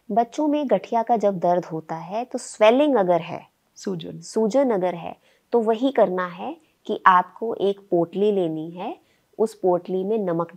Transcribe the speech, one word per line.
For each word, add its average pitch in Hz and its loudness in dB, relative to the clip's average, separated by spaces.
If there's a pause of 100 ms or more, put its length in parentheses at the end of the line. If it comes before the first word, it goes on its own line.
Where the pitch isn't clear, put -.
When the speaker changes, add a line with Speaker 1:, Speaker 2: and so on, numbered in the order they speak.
(120)
Speaker 1:
बच्चों 233 -2
में 294 0
गठिया 226 0
का 233 0
जब 202 0
दर्द 175 0
होता 160 -10
है 185 -10
तो 254 -8
स्वेलिंग 254 4
अगर 180 4
है, 165 -12 (320)
Speaker 2:
सूजन। 175 -10
Speaker 1:
सूजन 226 0
अगर 180 0
है, 170 -12 (360)
तो 240 4
वही 226 0
करना 185 2
है 202 -10 (300)
कि 214 -4
आपको 185 4
एक 196 0 (100)
पोटली 180 2
लेनी 165 -2
है, 190 -10 (440)
उस 220 -2
पोटली 180 0
में 214 -2
नमक 170 -2